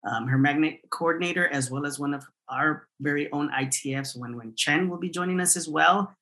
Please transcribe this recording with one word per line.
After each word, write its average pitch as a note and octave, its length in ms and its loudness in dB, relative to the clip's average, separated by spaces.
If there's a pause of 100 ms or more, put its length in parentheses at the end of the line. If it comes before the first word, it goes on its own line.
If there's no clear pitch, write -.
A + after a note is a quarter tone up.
um, A2+ 220 -2
her C3 100 2
magnet C#3+ 440 4 (100)
coordinator, E3+ 580 0
as C3+ 220 -2
well C#3+ 160 -4
as C#3 140 -6
one C#3+ 120 -2
of C#3 140 -6 (220)
our D3+ 400 -2 (120)
very D3 300 -2
own D3 220 -2
I C3+ 200 -2
T C3+ 220 -4
Fs, C3+ 220 -6
Wen A#2+ 200 -10
Wen A2+ 200 -12
Chen, D#3+ 320 2
will F3 100 -4
be F3 100 -4
joining F3+ 320 0
us F3+ 160 4
as D#3+ 120 -6
well. E3+ 540 4